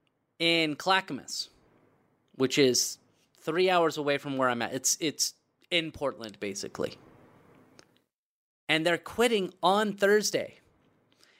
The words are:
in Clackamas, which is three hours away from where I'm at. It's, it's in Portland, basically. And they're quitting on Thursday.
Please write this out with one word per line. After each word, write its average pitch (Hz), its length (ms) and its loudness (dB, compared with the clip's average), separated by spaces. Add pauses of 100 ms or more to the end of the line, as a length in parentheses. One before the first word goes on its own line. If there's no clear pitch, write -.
(400)
in 165 360 2
Clackamas, 185 760 -2 (840)
which 131 220 0
is 131 400 4 (400)
three 180 320 0
hours 170 280 2
away 143 200 0
from 139 200 -6
where 131 120 2
I'm 120 120 -2
at. 110 120 -4
It's, - 260 -2
it's - 340 -4 (360)
in 165 220 -2
Portland, 113 480 -8
basically. - 580 -6 (1700)
And 160 180 0
they're 170 120 2
quitting 220 640 -2
on 202 320 2
Thursday. 196 680 0 (800)